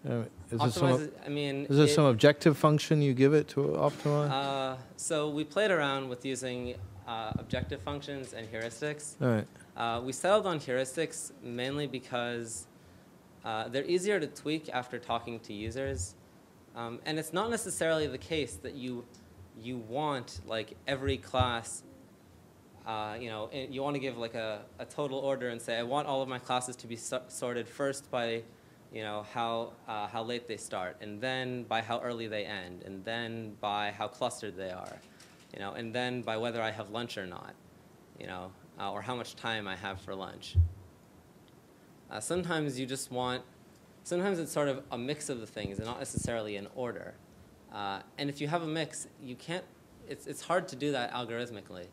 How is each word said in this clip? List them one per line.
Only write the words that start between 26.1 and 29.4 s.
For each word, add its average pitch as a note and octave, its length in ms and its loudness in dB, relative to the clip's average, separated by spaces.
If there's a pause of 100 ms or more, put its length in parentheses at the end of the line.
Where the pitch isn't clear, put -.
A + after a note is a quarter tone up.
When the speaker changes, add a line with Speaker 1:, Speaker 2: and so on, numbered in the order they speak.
Speaker 2:
of C3 60 -2
my B2+ 100 -4
classes B2 380 0
to - 100 -14
be A#2 100 -6
so-, B2+ 320 -4
sorted A#2+ 400 -2
first C#3 420 -2
by, A#2 320 0 (500)
you A2+ 100 -6
know, G#2 320 -4
how, A#2 380 0 (160)